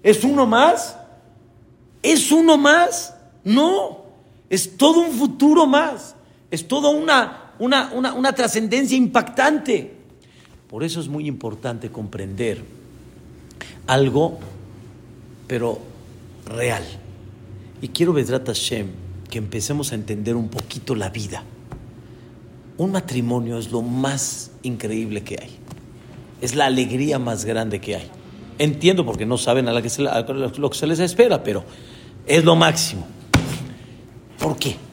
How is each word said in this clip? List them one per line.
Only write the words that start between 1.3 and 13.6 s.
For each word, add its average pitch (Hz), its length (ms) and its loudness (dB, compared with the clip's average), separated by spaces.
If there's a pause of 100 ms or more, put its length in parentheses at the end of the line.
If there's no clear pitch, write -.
¿Es 294 300 4
uno 330 240 8
más? 311 580 4 (300)
No. 320 580 2 (460)
Es - 280 -2
todo 320 240 6
un 330 120 0
futuro 294 540 4
más. 285 500 0 (340)
Es 165 160 -6
toda 285 220 0
una, 302 720 0
una, 254 340 0
una, 247 220 -2
una 262 180 0
trascendencia 240 640 0
impactante. 254 1000 0 (720)
Por 113 140 -8
eso 165 180 -4
es 135 80 -8
muy 151 180 -6
importante 113 640 -8
comprender 98 720 -6 (1200)